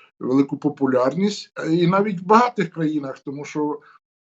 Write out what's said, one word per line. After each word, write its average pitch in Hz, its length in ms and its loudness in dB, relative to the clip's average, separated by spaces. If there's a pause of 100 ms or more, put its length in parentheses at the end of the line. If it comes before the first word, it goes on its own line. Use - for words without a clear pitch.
(200)
велику 139 380 0
популярність, 139 1040 0
е, 160 160 0
і 170 120 4
навіть 196 340 0
в 180 40 -12
багатих 214 440 4
країнах, 151 500 -4
тому 143 260 -12
що, 151 340 -4 (460)